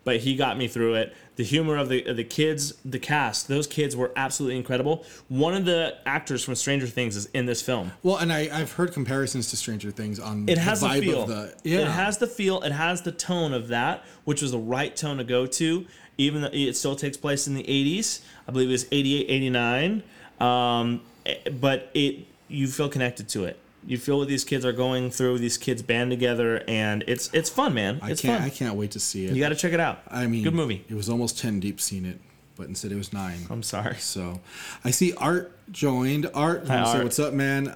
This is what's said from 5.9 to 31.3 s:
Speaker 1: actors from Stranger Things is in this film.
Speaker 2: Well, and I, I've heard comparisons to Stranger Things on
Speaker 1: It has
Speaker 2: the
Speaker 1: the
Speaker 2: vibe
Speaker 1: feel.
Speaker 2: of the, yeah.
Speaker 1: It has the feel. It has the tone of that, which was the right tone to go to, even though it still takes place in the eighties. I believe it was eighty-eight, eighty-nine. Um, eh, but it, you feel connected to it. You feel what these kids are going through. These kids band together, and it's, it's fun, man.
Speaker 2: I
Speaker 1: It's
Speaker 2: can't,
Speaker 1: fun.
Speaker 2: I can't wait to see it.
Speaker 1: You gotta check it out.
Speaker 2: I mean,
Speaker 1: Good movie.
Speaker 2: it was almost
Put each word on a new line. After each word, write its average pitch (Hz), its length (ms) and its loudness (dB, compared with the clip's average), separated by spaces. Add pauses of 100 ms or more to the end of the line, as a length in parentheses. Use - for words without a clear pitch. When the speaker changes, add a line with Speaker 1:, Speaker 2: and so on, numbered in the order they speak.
Speaker 1:
actors 139 360 -2
from 127 120 -4
Stranger 139 320 0
Things 117 300 -2
is 101 180 -6
in 127 100 0
this 120 160 0
film. 101 320 -2 (100)
Speaker 2:
Well, 185 140 2
and 165 160 2
I, 156 180 0
I've 151 220 -4
heard 175 220 0
comparisons 131 560 -2
to - 80 -6
Stranger 104 320 -6
Things 107 280 -6
on 104 300 -2
Speaker 1:
It 170 80 4
has 170 240 2
Speaker 2:
the 139 80 4
Speaker 1:
the 135 60 2
Speaker 2:
vibe 143 80 4
Speaker 1:
feel. 151 220 2
Speaker 2:
of 104 40 -2
the, 104 260 -6 (100)
yeah. 165 160 4
Speaker 1:
It 151 80 2
has 190 280 2
the 240 100 2
feel. 190 360 0
It 143 100 -2
has 170 300 0
the 170 100 -4
tone 170 400 0
of 117 160 -2
that, 123 380 0 (180)
which 147 160 0
was 135 120 -2
the 120 60 0
right 123 380 -2
tone 147 220 -4
to 123 60 -4
go 123 200 2
to, 165 400 0 (320)
even 147 240 2
though 139 100 -2
it 139 280 0
still 135 180 -2
takes 139 220 -6
place 143 280 -2
in 143 80 -2
the 135 140 -4
eighties. 139 540 0 (260)
I 127 40 -6
believe 127 180 4
it - 20 4
was 127 180 0
eighty-eight, 139 380 2
eighty-nine. 135 760 2 (380)
Um, 120 640 2 (240)
eh, - 240 -4
but 135 420 0
it, 143 340 0 (220)
you 139 200 0
feel 143 200 -2
connected 123 420 -2
to 98 140 -2
it. - 140 -6 (280)
You 123 120 -2
feel 139 200 2
what 143 100 2
these 135 160 0
kids 131 200 -2
are 127 80 4
going 127 400 0
through. 123 260 2
These 120 200 0
kids 117 220 -2
band 120 300 2
together, 120 560 2
and 107 400 0
it's, - 260 -2
it's 160 160 2
fun, 262 260 2
man. 107 280 0
Speaker 2:
I 104 80 -6
Speaker 1:
It's 156 100 -2
Speaker 2:
can't, 233 200 2
Speaker 1:
fun. 139 60 0
Speaker 2:
I 135 40 -2
can't 117 240 -4
wait 104 180 -2
to 104 80 -8
see 95 260 -2
it. 113 60 0
Speaker 1:
You 131 80 2
gotta 147 140 2
check 165 180 0
it 170 60 4
out. 143 220 0 (100)
Speaker 2:
I 123 160 0
mean, 117 160 2
Speaker 1:
Good 165 120 2
movie. 123 340 0
Speaker 2:
it 110 60 -8
was 104 140 -4
almost 117 300 0